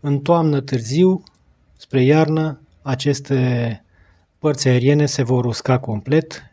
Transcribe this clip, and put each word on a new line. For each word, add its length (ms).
în 180
toamnă 420
târziu, 640
spre 260
iarnă, 580
aceste 1000
părți 300
aeriene 380
se 160
vor 220
usca 340
complet 640